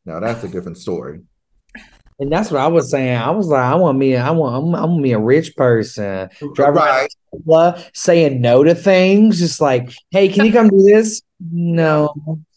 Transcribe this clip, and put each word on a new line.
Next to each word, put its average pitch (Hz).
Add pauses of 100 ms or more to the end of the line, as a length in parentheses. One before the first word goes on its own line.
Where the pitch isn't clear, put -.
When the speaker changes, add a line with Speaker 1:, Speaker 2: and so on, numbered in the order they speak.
Speaker 1:
Now, 82
that's 113
a 95
different 87
story. 78 (1000)
Speaker 2:
And 139
that's 208
what 143
I 147
was 160
saying. 127
I 117
was 190
like, 139
"I 127
want 160
me, 135
I 123
want, 147
I'm, 165
I'm 170
gonna 160
be 127
a 110
rich 135
person. 104 (240)
Drive 143
around 156
Speaker 1:
Right. 139 (260)
Speaker 2:
Tesla, 165
saying 156
no 123
to 170
things. 190
Just 170
like, 127 (200)
'Hey, 190
can 202
you 220
come 226
do 196
this?' 214 (200)
No." 165 (420)